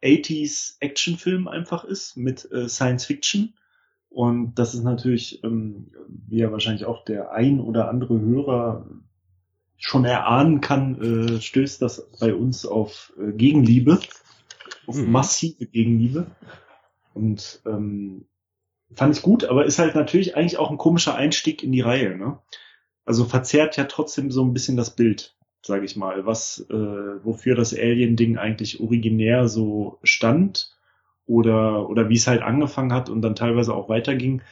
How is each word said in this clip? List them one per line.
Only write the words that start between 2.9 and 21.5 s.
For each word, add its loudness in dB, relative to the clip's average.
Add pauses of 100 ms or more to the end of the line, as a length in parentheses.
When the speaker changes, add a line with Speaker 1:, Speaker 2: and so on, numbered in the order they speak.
Speaker 1:
Fiction. -2 (560)
Und -2
das 0
ist -6
natürlich, -2
ähm, -6 (160)
wie -8
ja 2
wahrscheinlich -4
auch -8
der -8
ein 2
oder -2
andere 0
Hörer -2 (880)
schon 2
erahnen 4
kann, -2
äh, 0
stößt -2
das -6 (120)
bei 2
uns -2
auf, -4
äh, -6
Gegenliebe, 6 (880)
auf -10
Speaker 2:
Mhm. 0
Speaker 1:
massive 0
Gegenliebe. 2 (840)
Und, -6
ähm, -8 (680)
fand 4
ich -8
gut, 4
aber 2
ist 0
halt 2
natürlich 2
eigentlich 0
auch 0
ein -6
komischer 2
Einstieg -2